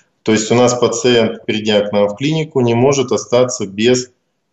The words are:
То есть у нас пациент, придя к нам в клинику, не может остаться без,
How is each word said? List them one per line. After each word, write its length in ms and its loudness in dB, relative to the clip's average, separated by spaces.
То 80 0
есть 180 0
у 40 2
нас 200 2
пациент, 720 0
придя 420 0
к 40 -10
нам 160 2
в 80 -8
клинику, 440 -4
не 140 2
может 380 0
остаться 540 -2
без, 440 0